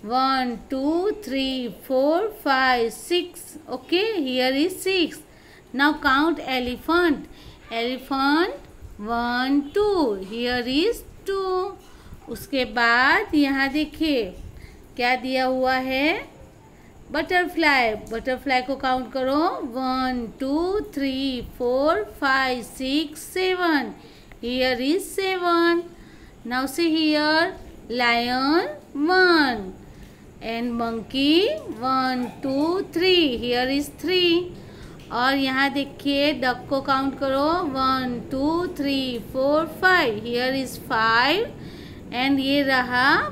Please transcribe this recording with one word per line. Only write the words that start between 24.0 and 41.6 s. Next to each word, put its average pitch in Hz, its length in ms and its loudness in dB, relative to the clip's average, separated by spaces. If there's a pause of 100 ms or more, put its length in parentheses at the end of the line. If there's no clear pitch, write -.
here 254 380 0
is 320 340 0
seven। 349 680 2 (640)
Now 254 220 -2
see 330 240 0
here, 311 640 2 (360)
lion, 247 800 2 (280)
वन, 302 680 4 (800)
and 233 320 -4
monkey, 269 760 2 (320)
वन, 254 460 0 (160)
टू, 294 380 0 (140)
थ्री, 359 220 4 (220)
here 240 300 0 (100)
is 294 100 -2 (140)
three। 349 400 4 (720)
और 254 240 2
यहाँ 269 360 2
देखिए 277 600 0 (100)
डक 247 280 -2
को 269 100 0 (100)
काउंट 269 280 0
करो, 277 300 2 (240)
वन, 262 480 0 (100)
टू, 311 360 0 (120)
थ्री, 269 400 -2 (140)
फोर, 285 340 2 (140)
फाइव, 311 460 4
here 240 260 0 (120)
is - 140 -10 (120)
five। 240 560 4 (720)